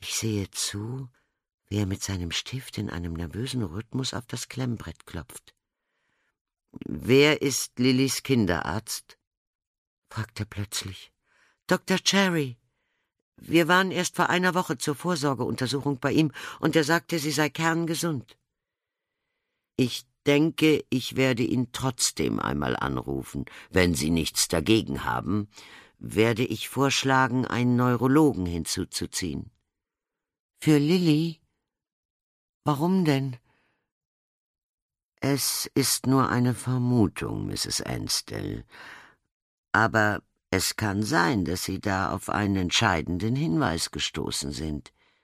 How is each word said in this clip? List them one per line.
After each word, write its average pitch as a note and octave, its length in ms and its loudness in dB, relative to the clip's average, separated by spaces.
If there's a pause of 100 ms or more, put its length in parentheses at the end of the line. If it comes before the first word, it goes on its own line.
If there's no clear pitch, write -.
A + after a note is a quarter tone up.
Ich - 140 -8
sehe G#2 360 -2
zu, B2 580 -8 (600)
wie G2+ 100 -2
er G#2 80 0
mit F#2+ 160 -4
seinem F2 280 -4
Stift - 480 -8
in G#2+ 120 -4
einem E2+ 240 -6
nervösen A2 480 -6
Rhythmus A2 500 -6
auf - 140 -10
das - 220 -10
Klemmbrett A#2+ 580 -8
klopft. - 480 -14 (1300)
„Wer C3 580 4
ist - 360 -2
Lillis B2+ 440 2
Kinderarzt?“, G2 960 -2 (880)
fragt - 320 -8
er G#2 60 -6
plötzlich. - 680 -10 (540)
„Doktor F#3 320 2
Cherry. E3+ 600 2 (800)
Wir D#3+ 320 2
waren F#3 220 4
erst F3 260 -2
vor F3 140 2
einer F3+ 240 2
Woche D#3+ 240 -2
zur D3+ 160 -2
Vorsorgeuntersuchung C3 1040 -2
bei C3+ 140 -2
ihm D#3 200 4 (280)
und D#3 160 2
er D#3+ 80 6
sagte, E3 340 0
sie D3 140 -4
sei D3 160 2
kerngesund.“ E3 880 -2 (1400)
„Ich B2 280 0 (220)
denke, D3+ 640 4
ich B2 260 -4
werde B2+ 260 2
ihn B2 300 -2
trotzdem D2 640 -2
einmal C2+ 380 -2
anrufen. C2 720 -4 (240)
Wenn F2+ 240 4
Sie D#2 160 0
nichts E2 380 0
dagegen E2 560 2
haben, D#2+ 440 -2 (500)
werde A2+ 460 2
ich - 240 -6
vorschlagen, C3 800 2
einen B2 300 2
Neurologen B2 720 4
hinzuzuziehen.“ E2+ 1040 -6 (1120)
„Für D3+ 180 6
Lilly? D#3+ 600 2 (1200)
Warum E3+ 420 2
denn?“ C3+ 320 2 (1800)
„Es - 520 -2
ist - 320 0
nur C3 220 4
eine B2 260 2
Vermutung, B2 920 0
Misses - 340 -4
Ansdell. G#1 840 -6 (1080)
Aber G#2+ 500 4 (280)
es - 260 0
kann G#2 260 0
sein, C3+ 420 2
dass F2 200 -2
Sie F#2+ 160 -6
da F#2+ 320 -2
auf - 160 -6
einen G2 280 0
entscheidenden F2+ 800 0
Hinweis C#3+ 540 0
gestoßen - 600 -6
sind. D2 400 -8 (320)